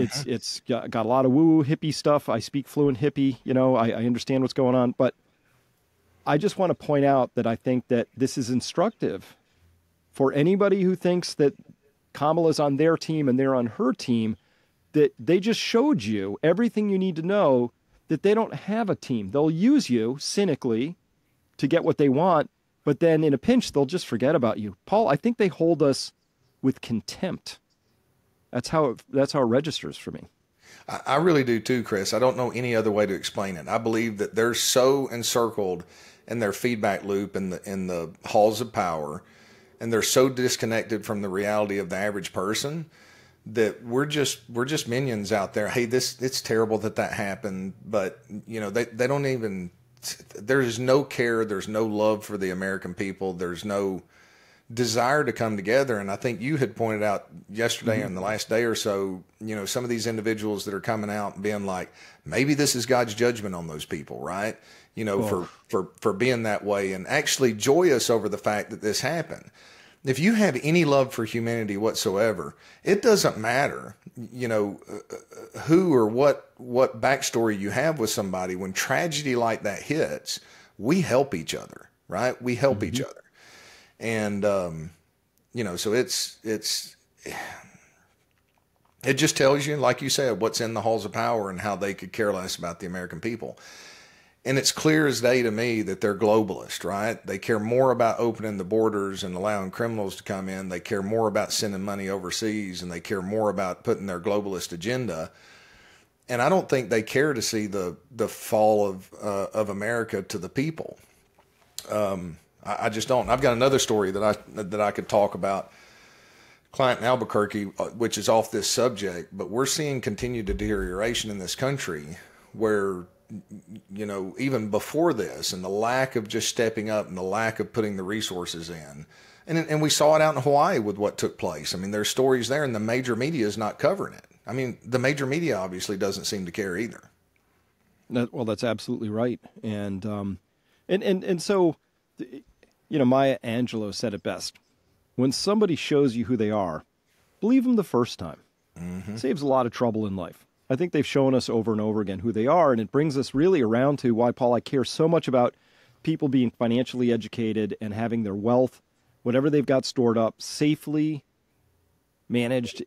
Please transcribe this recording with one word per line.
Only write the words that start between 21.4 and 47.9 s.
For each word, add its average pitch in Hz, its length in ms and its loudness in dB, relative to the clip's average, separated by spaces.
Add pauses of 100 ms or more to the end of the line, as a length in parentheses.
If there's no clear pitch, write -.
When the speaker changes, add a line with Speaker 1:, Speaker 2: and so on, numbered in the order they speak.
Speaker 1:
to 143 100 0
get 160 160 4
what 160 140 2
they 143 120 6
want, 151 400 4 (340)
but 147 160 2
then 160 240 6
in 147 100 4
a 131 40 2
pinch, 240 340 2
they'll 143 140 4
just 165 220 -4
forget 127 280 2
about 113 220 2
you. 104 280 -8
Paul, 214 220 4
I 143 80 4
think 233 220 0
they 208 100 4
hold 165 360 2
us 135 280 2 (500)
with 131 200 0
contempt. - 800 -6 (920)
That's - 180 -4
how 156 160 2
it, 117 240 -4
that's 135 240 0
how 147 80 2
it 123 40 4
registers 120 520 0
for - 140 -12
me. - 160 -14 (600)
Speaker 2:
I, - 180 -8
I 127 120 2
really 160 260 6
do 117 160 2
too, 123 240 0
Chris. 98 300 -2
I 107 60 2
don't 127 180 4
know 123 140 -2
any 120 240 -2
other 107 160 2
way 104 140 4
to 95 80 0
explain 98 440 -6
it. 76 100 -12
I 107 100 0
believe 113 400 0
that 101 180 -4
they're 113 200 2
so 131 540 4
encircled 107 720 -2 (440)
in 117 120 -6
their 101 140 0
feedback 107 500 -2
loop 98 320 -4
in 95 160 -4
the, 85 100 -8 (100)
in 95 160 -4
the 85 240 -6 (140)
halls 110 340 4
of 113 140 -8
power, 82 480 -4 (580)
and 117 140 -4
they're 107 80 2
so 135 280 4
disconnected 113 760 -2
from 104 160 -4
the 101 80 -4
reality 101 480 0
of 92 120 -4
the 92 60 -4
average 101 380 -4
person 139 520 -4 (600)
that 110 380 0
we're 123 220 0
just, 147 340 -2 (100)
we're 120 160 -2
just 151 220 -4
minions 117 440 -2
out 101 220 0
there. 104 160 0
"Hey, 120 160 0
this, 123 360 -2
it's 127 200 -4
terrible 110 380 0
that 107 180 -4
that 107 160 -2
happened," 95 600 -6 (120)
but, 95 340 -2 (260)